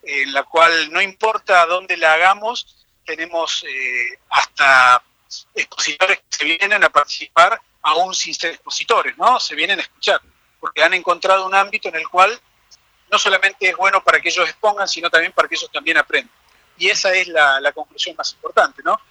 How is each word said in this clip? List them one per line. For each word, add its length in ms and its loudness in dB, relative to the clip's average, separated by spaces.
en 280 -4
la 120 -2
cual 480 2
no 100 -2
importa 640 2
dónde 320 -4
la 160 2
hagamos, 720 -2
tenemos, 640 -6
eh, 520 -6
hasta 760 4
expositores 640 -2
que 180 -12
se 80 -6
vienen 380 -2
a 60 2
participar 720 0
aún 340 0
sin 180 -6
ser 200 -6
expositores, 640 -4
¿no? 220 2
Se 160 -6
vienen 240 -2
a 40 -8
escuchar, 360 -2
porque 240 -2
han 120 2
encontrado 500 0
un 80 -4
ámbito 360 0
en 60 -10
el 140 -6
cual 300 2
no 80 2
solamente 500 0
es 80 -6
bueno 260 2
para 160 4
que 100 -2
ellos 200 0
expongan, 380 -2
sino 220 -4
también 220 2
para 160 0
que 80 -8
ellos 160 -10
también 260 -2
aprendan. 360 -2
Y 120 -2
esa 240 0
es 140 0
la, 340 2
la 100 0
conclusión 460 -12
más 160 -8
importante, 500 -2
¿no? 160 -2